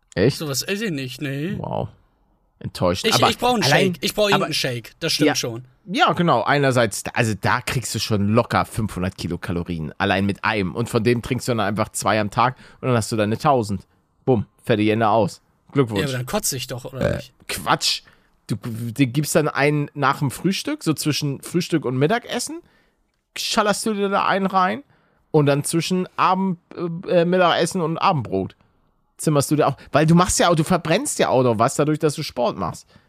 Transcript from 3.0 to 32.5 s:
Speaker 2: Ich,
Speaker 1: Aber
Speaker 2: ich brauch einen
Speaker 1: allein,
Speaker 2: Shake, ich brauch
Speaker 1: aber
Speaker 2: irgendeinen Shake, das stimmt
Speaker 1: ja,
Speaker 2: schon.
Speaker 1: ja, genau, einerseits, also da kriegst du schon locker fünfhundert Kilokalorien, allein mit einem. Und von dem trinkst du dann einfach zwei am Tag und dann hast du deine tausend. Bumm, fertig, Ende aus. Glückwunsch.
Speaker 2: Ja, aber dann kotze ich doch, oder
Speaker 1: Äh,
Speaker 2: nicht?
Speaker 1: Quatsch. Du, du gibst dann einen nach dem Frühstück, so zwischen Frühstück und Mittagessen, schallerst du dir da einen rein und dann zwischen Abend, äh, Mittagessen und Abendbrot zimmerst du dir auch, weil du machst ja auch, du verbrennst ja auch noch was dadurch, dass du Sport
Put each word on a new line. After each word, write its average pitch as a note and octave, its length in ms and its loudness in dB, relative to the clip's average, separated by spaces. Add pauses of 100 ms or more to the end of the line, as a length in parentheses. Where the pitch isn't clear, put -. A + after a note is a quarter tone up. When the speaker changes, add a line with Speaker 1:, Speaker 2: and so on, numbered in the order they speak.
Speaker 2:
Ich, A3+ 100 2
Speaker 1:
Aber A#3 140 4
Speaker 2:
ich A3 80 -2
brauch B3 160 2
einen G#3+ 100 0
Speaker 1:
allein, E3+ 300 2
Speaker 2:
Shake, - 80 -10
ich - 120 -4
brauch G#3 100 0
Speaker 1:
aber G3+ 80 2
Speaker 2:
irgendeinen D#3 220 0
Shake, A#2+ 460 -6
das D#3 140 -2
stimmt D3+ 140 2
Speaker 1:
ja, C#3 80 2
Speaker 2:
schon. B2 300 -6 (200)
Speaker 1:
ja, C#4+ 280 2
genau, D3+ 300 4
einerseits, B2+ 600 2 (100)
also A2 260 0
da A#2 220 0
kriegst - 340 -4
du A2+ 40 -4
schon G2+ 300 0
locker G#2+ 360 2
fünfhundert F#2 520 -4
Kilokalorien, E2+ 840 -6
allein G2 260 2
mit G2+ 180 -2
einem. G2+ 320 0
Und A#2 140 -4
von A#2 140 0
dem A#2+ 180 2
trinkst - 260 -4
du C3 40 0
dann A2+ 100 0
einfach G#2 280 -2
zwei G#2+ 300 0
am G#2 120 -2
Tag B2 260 2 (240)
und A#2+ 80 -2
dann B2 80 4
hast G#2+ 140 -2
du A#2+ 40 0
deine G#2+ 220 2
tausend. A2+ 480 0 (400)
Bumm, B2 220 2 (160)
fertig, G#2+ 260 2
Ende A2 180 2
aus. G#2+ 340 0 (320)
Glückwunsch. A2+ 280 0
Speaker 2:
Ja, D3 60 0
aber B2+ 100 -4
dann B2+ 80 -6
kotze G3+ 320 -4
ich B2 100 -8
doch, A#2+ 180 -10
oder - 160 -10
Speaker 1:
Äh, - 160 0
Speaker 2:
nicht? - 160 -16 (140)
Speaker 1:
Quatsch. - 540 -2 (460)
Du, C3+ 100 -4
du A#2 500 -2
gibst C#3+ 280 -2
dann D3+ 120 2
einen D3 460 0
nach C#3 260 0
dem C#3+ 100 0
Frühstück, G3 540 -4
so D#3+ 100 2
zwischen C#3+ 480 -4
Frühstück E3+ 440 -2
und B2+ 120 -2
Mittagessen, A#3+ 640 -2 (760)
schallerst - 480 0
du A3 80 0
dir G3+ 160 0
da G3 160 2
einen F#3+ 200 2
rein F#3+ 380 0 (480)
und D3+ 160 4
dann C#3+ 160 2
zwischen F3+ 440 -2 (100)
Abend, F#3 420 0 (480)
äh, E3+ 180 4
Mittagessen E3+ 560 2
und D#3+ 160 -2
Abendbrot G#2 580 0 (640)
zimmerst D3 340 0
du D3+ 40 4
dir C#3+ 120 4
auch, C3+ 100 -2 (160)
weil D3+ 120 4
du D#3+ 100 6
machst F3+ 240 4
ja F3+ 100 4
auch, F3 60 4
du D#3+ 100 2
verbrennst F3+ 540 0
ja A#2 100 2
auch B2 140 4
noch A#2 140 2
was A#2 180 2
dadurch, D3+ 240 0
dass D3+ 160 0
du D#3 80 -6
Sport - 340 -4